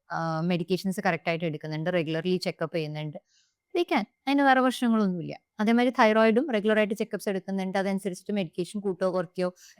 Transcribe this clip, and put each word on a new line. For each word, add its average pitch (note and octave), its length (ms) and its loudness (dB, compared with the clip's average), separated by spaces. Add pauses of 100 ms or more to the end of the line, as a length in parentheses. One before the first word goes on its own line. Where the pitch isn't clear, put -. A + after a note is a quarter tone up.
(100)
ആ, E3 300 -4
മെഡിക്കേഷൻസ് F3+ 680 -2
കറക്റ്റ് E3+ 220 -2
ആയിട്ട് E3 160 -2
എടുക്കുന്നുണ്ട്, D#3 460 -4
regularly E3 460 0
ചെക്കപ്പ് E3+ 400 -4
ചെയ്യുന്നുണ്ട്, D3+ 420 -6 (580)
they F4 160 0
can. A3+ 140 0 (220)
അതിന് C#4 140 2
വേറെ C4 180 6
പ്രശ്നങ്ങളൊന്നുമില്ല. G#3+ 800 0 (200)
അതേമാതിരി A#3 380 4
തൈറോയിഡും A3 540 6
regular-ആയിട്ട് G#3+ 420 2
ചെക്കപ്സ് G#3+ 340 -6
എടുക്കുന്നുണ്ട്. F#3+ 500 -4
അതനുസരിച്ചിട്ട് F#3+ 540 -4
മെഡിക്കേഷൻ F#3+ 480 -4
കൂട്ടുകയോ F#3+ 320 -2
കുറയ്ക്കുകയോ F3+ 420 -4 (260)